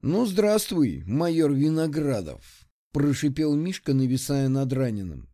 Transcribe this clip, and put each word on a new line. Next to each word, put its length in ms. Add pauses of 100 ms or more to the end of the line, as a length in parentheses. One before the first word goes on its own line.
Ну, 220
здравствуй, 800
майор 480
Виноградов, 1120 (240)
прошипел 640
Мишка, 380
нависая 560
над 240
раненым. 600